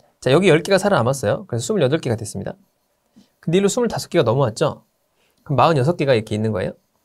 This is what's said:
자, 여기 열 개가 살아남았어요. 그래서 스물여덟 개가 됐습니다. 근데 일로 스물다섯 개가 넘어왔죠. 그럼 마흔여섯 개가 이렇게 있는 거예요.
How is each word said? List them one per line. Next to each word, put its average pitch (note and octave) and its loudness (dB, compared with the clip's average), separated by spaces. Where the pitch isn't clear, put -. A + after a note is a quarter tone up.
자, B2+ -2
여기 F3 4
열 D#3+ 4
개가 F#3+ 0
살아남았어요. C#3+ -2
그래서 A#2 -6
스물여덟 D#3+ 0
개가 C3 -4
됐습니다. G2+ -8
근데 E3 0
일로 G3+ 2
스물다섯 A3+ -2
개가 E3 2
넘어왔죠. B2 0
그럼 C#3 -4
마흔여섯 D3+ 4
개가 C#3 2
이렇게 G#2+ -2
있는 A2 -2
거예요. F#2+ -4